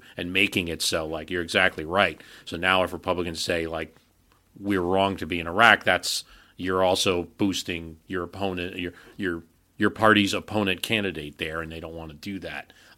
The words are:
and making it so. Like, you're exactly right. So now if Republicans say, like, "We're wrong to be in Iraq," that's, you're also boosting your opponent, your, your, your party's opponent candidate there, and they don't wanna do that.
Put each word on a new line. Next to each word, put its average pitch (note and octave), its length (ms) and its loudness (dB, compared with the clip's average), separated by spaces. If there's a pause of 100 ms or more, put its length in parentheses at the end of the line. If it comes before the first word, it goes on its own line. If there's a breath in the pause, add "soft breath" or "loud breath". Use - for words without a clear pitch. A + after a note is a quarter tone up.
(160 soft breath)
and F2+ 160 -6
making F#2+ 360 0
it D#2+ 120 -6
so. E2 240 -2
Like, D#2 240 -8
you're F2+ 140 -4
exactly F#2 420 2
right. F2 340 2 (280 loud breath)
So F2+ 100 -8
now F#2 280 4
if F2 100 -2
Republicans F2 480 -2
say, E2+ 240 -2
like, D#2+ 280 -8 (640)
"We're G2+ 220 0
wrong F#2+ 380 2
to - 80 -8
be F2 140 -4
in E2 60 -8
Iraq," G2+ 380 6
that's, - 400 0 (320 soft breath)
you're F#2 260 0
also F#2 420 2 (140)
boosting E2+ 600 -2 (100)
your F2+ 160 -4
opponent, F#2 520 -6
your, F2 160 -6 (240 soft breath)
your, E2+ 280 -4 (320)
your G#2 140 4
party's G#2 440 4
opponent F#2+ 480 -2
candidate E2 560 -4
there, D#2+ 220 -6
and D#2+ 100 -8
they D#2+ 80 -10
don't E2 160 -12
wanna D#2+ 200 -12
do F#2+ 260 -10
that. D2 320 -12 (260 soft breath)